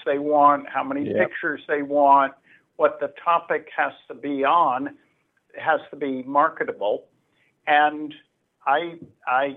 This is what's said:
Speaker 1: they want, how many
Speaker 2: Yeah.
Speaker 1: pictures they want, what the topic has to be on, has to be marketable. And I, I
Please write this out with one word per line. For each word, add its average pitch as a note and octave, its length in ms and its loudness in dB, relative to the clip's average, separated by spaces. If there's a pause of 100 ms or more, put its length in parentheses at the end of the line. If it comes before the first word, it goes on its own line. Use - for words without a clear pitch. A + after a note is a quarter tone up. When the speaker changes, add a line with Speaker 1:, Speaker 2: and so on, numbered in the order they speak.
Speaker 1:
they C#3+ 140 0
want, C#3+ 480 2
how C3+ 160 -4
many C#3 240 -6
Speaker 2:
Yeah. - 160 0
Speaker 1:
pictures - 440 -6
they D3 160 -2
want, C#3 500 4 (420)
what D3+ 240 2
the C#3 100 -4 (140)
topic E3 520 -2
has C#3 180 -2 (160)
to D3 40 -16
be C3+ 300 -6
on, C#3+ 540 0 (720)
has D#3 100 2 (120)
to - 40 -16
be C3+ 280 -6
marketable. B2+ 800 -2 (640)
And D3+ 460 2 (520)
I, E3 340 -2 (280)
I C3+ 300 0